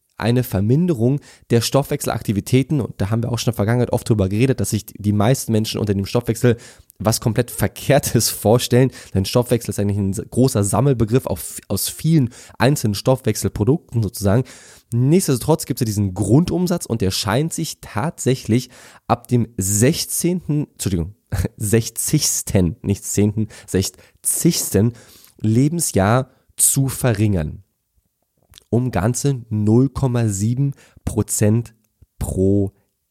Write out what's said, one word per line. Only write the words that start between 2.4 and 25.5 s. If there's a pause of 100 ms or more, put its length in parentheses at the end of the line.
Und
da
haben
wir
auch
schon
in
der
Vergangenheit
oft
drüber
geredet,
dass
sich
die
meisten
Menschen
unter
dem
Stoffwechsel (400)
was
komplett
Verkehrtes
<laughs>
vorstellen. (240)
Denn
Stoffwechsel
ist
eigentlich
ein
großer
Sammelbegriff
auf,
aus
vielen (260)
einzelnen
Stoffwechselprodukten
sozusagen. (480)
Nichtsdestotrotz
gibt's
ja
diesen
Grundumsatz
und
der
scheint
sich
tatsächlich (360)
ab
dem
sechzehnten,
Entschuldigung, (160)
<laughs>
sechzigsten,
nicht
zehnten, (180)
sechzigsten (460)
Lebensjahr (240)